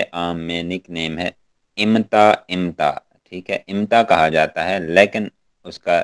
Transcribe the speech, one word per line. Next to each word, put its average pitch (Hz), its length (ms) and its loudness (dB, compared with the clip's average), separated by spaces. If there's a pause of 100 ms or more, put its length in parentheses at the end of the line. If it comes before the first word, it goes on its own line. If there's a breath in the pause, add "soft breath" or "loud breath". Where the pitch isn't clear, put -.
(160)
आम 87 240 -4
में 85 240 -6
निकनेम 85 540 -8
है 87 140 -4 (460)
इम्ता, 107 720 4
इम्ता, 85 420 -2 (400)
ठीक 90 180 -12
है, - 200 -4
इम्ता 104 340 2
कहा 165 260 2
जाता 80 340 0
है, 95 240 -4
लेकिन 101 420 2 (360)
उसका 87 380 -2